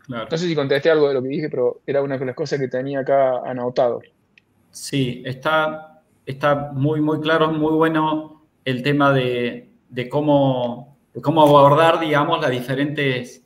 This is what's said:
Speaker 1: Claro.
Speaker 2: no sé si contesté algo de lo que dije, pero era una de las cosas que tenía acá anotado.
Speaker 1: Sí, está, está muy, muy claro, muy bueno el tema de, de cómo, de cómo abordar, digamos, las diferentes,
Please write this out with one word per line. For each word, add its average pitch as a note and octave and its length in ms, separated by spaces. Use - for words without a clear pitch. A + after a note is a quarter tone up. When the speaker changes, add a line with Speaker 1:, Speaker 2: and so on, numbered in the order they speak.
Speaker 1:
Claro. A2+ 260
Speaker 2:
no E3 80
sé F3+ 100
si E3 80
contesté C#3+ 340
algo D3+ 180
de C#3+ 60
lo B2+ 80
que C3 80
dije, D3 180
pero B2 380
era C#3 160
una C#3 160
de C3+ 80
las B2+ 100
cosas D3 240
que C3 80
tenía C3+ 340
acá C3+ 440
anotado. B2 560
Speaker 1:
Sí, B2+ 540
está, D#3 760
está C#3 480
muy, D3+ 260
muy D3+ 220
claro, D#3+ 320
muy D#3 180
bueno D#3 720
el B2+ 160
tema C#3+ 320
de, B2 560
de B2 220
cómo, C3+ 880
de B2+ 80
cómo D#3 220
abordar, D3 560
digamos, D#3 420
las D3 80
diferentes, C3+ 960